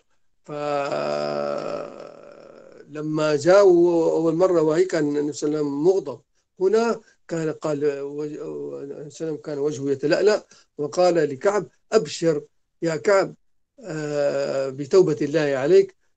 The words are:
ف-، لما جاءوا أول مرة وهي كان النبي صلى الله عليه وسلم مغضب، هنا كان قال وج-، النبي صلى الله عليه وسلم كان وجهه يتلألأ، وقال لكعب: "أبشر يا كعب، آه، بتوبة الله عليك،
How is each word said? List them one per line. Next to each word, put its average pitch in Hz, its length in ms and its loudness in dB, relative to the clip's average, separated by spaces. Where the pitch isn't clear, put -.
ف-، 147 1500 -4
لما 151 460 -2
جاءوا 175 760 6
أول 160 220 2
مرة 175 280 4
وهي 156 220 4
كان 156 320 -2
النبي 147 160 -2
صلى - 160 -4
الله 151 100 -2
عليه 147 100 -2
وسلم 143 160 -4
مغضب، 170 360 0
هنا 220 400 0
كان 160 240 -4
قال 147 480 -2
وج-، 147 320 -8
النبي 151 40 -12
صلى 151 120 -12
الله 143 300 -10
عليه 139 280 -14
وسلم 156 300 -8
كان 147 220 -8
وجهه 139 320 -4
يتلألأ، 151 560 0
وقال 170 360 0
لكعب: 165 520 -2
"أبشر 165 500 0
يا 165 140 -2
كعب، 165 380 2
آه، 143 840 -4
بتوبة 143 540 2
الله 151 180 0
عليك، 147 560 2